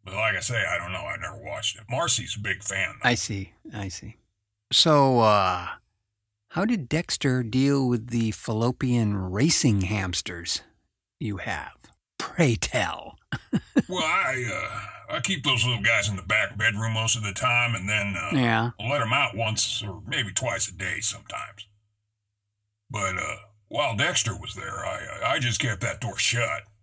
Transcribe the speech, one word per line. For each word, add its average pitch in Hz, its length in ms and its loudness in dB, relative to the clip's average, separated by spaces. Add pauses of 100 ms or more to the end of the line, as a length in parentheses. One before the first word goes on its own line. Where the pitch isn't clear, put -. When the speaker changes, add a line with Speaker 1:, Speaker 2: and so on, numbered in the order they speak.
Speaker 1:
But 95 100 -12
like 107 220 0
I 92 40 -2
say, 113 260 -2
I 87 120 -2
don't 87 140 -6
know. 90 80 -6
I 76 200 -8
never 82 220 -8
watched 76 340 -6
it. - 140 -20
Marcy's 131 460 -2
a 104 40 -10
big 101 220 -6
fan, 95 400 -4
though. 120 80 6
Speaker 2:
I 120 40 4
see. 98 380 -4 (220)
I 101 140 -6
see. 107 280 -12 (560)
So, 139 480 8
uh, 92 480 6 (800)
how 180 140 0
did 214 240 -2
Dexter 131 540 0
deal 131 460 4
with 120 200 0
the 117 220 0
fallopian 117 840 2
racing 101 680 4
hamsters 90 800 -2 (580)
you 101 180 -4
have? - 360 -6 (440)
Pray 135 380 2
tell. - 600 -2 (140)
<laughs> - 260 -2 (300)
Speaker 1:
Well, 180 160 -2
I, 165 480 0
uh, - 640 -8
I 170 40 -2
keep 175 240 -2
those 127 200 2
little 120 180 0
guys 107 280 2
in 98 60 -2
the 90 60 -8
back 101 360 0
bedroom 110 340 2
most 110 240 0
of 110 60 -6
the 101 100 -4
time, 120 420 2
and 95 140 -4
then, 101 260 0
uh, 85 220 -2
Speaker 2:
Yeah. 117 420 4
Speaker 1:
I'll 117 120 -4
let 147 100 0
'em 113 140 0
out 139 200 0
once - 480 -2
or 101 240 -10
maybe 127 240 -4
twice 95 380 -2
a 90 40 -12
day 87 280 -6
sometimes. - 680 -8 (1200)
But, 95 260 -2
uh, 85 200 -4 (320)
while 127 280 0
Dexter 127 400 0
was - 200 -12
there, - 280 -8
I, - 520 -4
I - 20 -2
just 123 200 0
kept 104 220 -2
that - 220 -4
door 104 160 -8
shut. 113 460 0 (180)